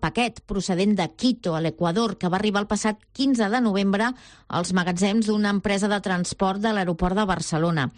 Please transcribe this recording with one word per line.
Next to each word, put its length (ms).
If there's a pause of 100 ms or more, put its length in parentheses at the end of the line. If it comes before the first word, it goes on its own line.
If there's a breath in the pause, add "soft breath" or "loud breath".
paquet 380 (100)
procedent 480
de 160
Quito, 400
a 80
l'Equador, 560
que 80
va 140
arribar 240
el 80
passat 260 (160)
quinze 320
de 160
novembre 460 (400 loud breath)
als 260
magatzems 560
d'una 240
empresa 380
de 100
transport 600
de 100
l'aeroport 400
de 160
Barcelona. 680